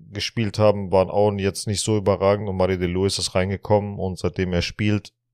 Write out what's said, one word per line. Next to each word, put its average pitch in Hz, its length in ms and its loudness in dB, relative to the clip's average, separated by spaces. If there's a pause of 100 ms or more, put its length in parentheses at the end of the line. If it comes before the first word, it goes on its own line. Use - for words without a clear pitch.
(100)
gespielt 101 480 -4
haben, 101 320 2
waren 95 180 4
auch 101 260 2
jetzt 98 340 -2
nicht 101 140 -2
so 110 140 0
überragend 101 520 2
und 95 80 -4
Mario 92 220 2
de 87 100 0
Luis 92 300 0
ist - 180 -4
reingekommen 101 640 0
und 95 180 -6
seitdem 90 340 -2
er 87 100 2
spielt, 104 500 -2 (220)